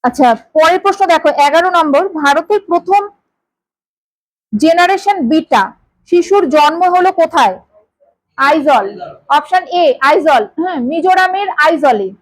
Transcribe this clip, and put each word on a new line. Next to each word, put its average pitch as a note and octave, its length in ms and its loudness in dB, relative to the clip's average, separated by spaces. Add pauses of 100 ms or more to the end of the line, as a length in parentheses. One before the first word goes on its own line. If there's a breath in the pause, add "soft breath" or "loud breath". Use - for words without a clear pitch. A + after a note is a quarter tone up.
আচ্ছা, B3 240 0 (260)
পরের D#4+ 260 2
প্রশ্ন G4 260 -2
দেখো, E4 240 0
এগারো D4 400 2
নম্বর, D#4+ 400 0
ভারতের D#4+ 580 -2
প্রথম F4 340 0 (1500)
জেনারেশন F4 640 0 (120)
বিটা D#4 340 0 (480)
শিশুর F4+ 380 2
জন্ম D4+ 400 2
হলো F4+ 220 2
কোথায়? D#4+ 440 0 (840)
আইজল, C4+ 480 2 (440)
অপশন F4 380 -2
এ F4 160 0 (180)
আইজল, D4 420 2 (140)
হ্যাঁ, E4+ 220 -4
মিজোরামের F#4 680 -2 (100)
আইজলে। C#4 520 0 (120)